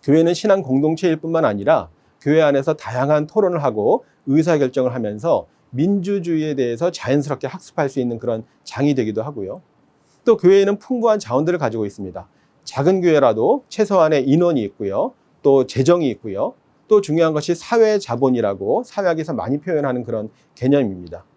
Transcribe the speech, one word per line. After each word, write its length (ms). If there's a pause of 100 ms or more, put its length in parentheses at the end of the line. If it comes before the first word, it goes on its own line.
교회는 280
신앙 300
공동체일 540
뿐만 280
아니라 460 (300)
교회 200
안에서 340
다양한 520
토론을 380
하고 400 (220)
의사결정을 680
하면서 520 (240)
민주주의에 840
대해서 380
자연스럽게 560
학습할 400
수 100
있는 220
그런 240 (180)
장이 320
되기도 300
하고요. 360 (640)
또 120
교회에는 420
풍부한 400
자원들을 400
가지고 260
있습니다. 440 (360)
작은 360
교회라도 680
최소한의 600
인원이 340
있고요. 500 (300)
또 240
재정이 440
있고요. 440 (340)
또 120
중요한 320
것이 240
사회 420
자본이라고 880
사회학에서 500
많이 240
표현하는 460
그런 260 (240)
개념입니다. 680 (120)